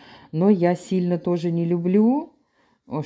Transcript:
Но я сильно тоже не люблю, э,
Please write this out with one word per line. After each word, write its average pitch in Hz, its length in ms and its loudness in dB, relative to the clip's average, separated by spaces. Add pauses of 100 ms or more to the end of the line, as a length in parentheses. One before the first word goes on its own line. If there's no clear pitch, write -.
(320)
Но 175 180 2
я 175 260 2
сильно 180 420 -2
тоже 170 340 -2
не 170 140 -2
люблю, 208 680 0 (540)
э, 147 180 -6